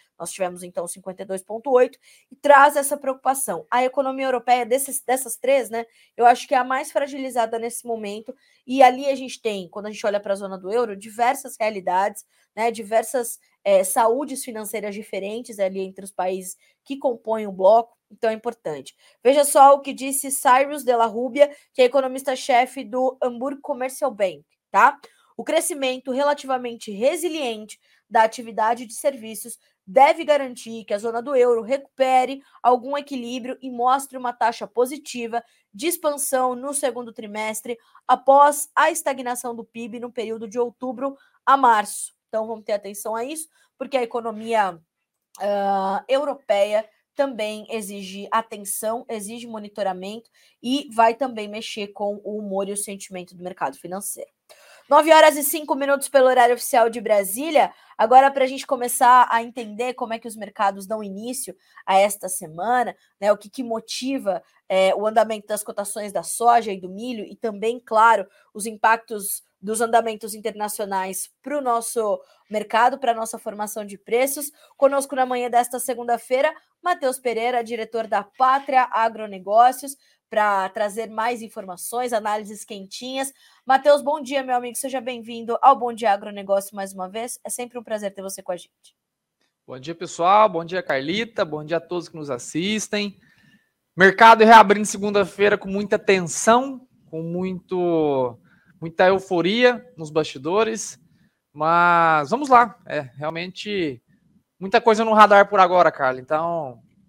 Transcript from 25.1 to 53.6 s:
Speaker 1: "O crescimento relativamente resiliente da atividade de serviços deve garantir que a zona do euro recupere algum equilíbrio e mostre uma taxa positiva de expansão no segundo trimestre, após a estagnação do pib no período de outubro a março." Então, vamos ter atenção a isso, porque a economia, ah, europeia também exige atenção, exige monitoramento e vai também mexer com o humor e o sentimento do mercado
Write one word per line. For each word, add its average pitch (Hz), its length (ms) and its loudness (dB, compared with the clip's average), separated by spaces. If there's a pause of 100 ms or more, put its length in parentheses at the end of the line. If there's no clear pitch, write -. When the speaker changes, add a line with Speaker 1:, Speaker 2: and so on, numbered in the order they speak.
Speaker 1:
"O 226 80 -10
crescimento 277 680 -4
relativamente 262 800 -4
resiliente 262 880 -4 (320)
da 226 140 4
atividade 226 600 -4
de 220 80 -18
serviços 220 640 -8 (260)
deve 285 380 6
garantir 247 600 -2
que - 80 -6
a 202 40 -2
zona 233 240 -6
do 269 140 -4
euro 240 260 4
recupere 262 800 0 (220)
algum 254 340 0
equilíbrio 254 640 -10
e 262 80 -12
mostre 254 480 -2
uma 247 140 -8
taxa 233 340 -4
positiva 240 800 -6 (300)
de 214 140 -6
expansão 285 680 -2
no 269 180 -8
segundo 247 380 -6
trimestre, 220 640 -10 (300)
após 285 640 4
a 302 160 4
estagnação 254 640 -6
do 226 120 -14
pib 233 340 -12
no 240 100 -12
período 226 380 -10
de 214 100 -12
outubro 254 600 -6 (280)
a 269 120 6
março." 226 580 0 (140)
Então, 220 180 -6
vamos 220 160 -12
ter 220 100 -6
atenção 208 420 -8
a 226 80 -6
isso, 311 260 -12 (280)
porque 269 200 -6
a 247 60 0
economia, 220 760 -4 (600)
ah, 196 680 -2
europeia 220 800 -2 (280)
também 214 560 -4
exige 202 580 -10
atenção, 220 800 -6
exige 226 380 -10
monitoramento 208 840 -8 (320)
e 277 320 -2
vai 226 220 4
também 226 320 -6
mexer 208 400 -10
com 202 360 -8
o 208 140 -8
humor 196 320 -4
e 202 40 -6
o 202 40 -8
sentimento 196 560 -12
do 175 80 -20
mercado 185 340 -8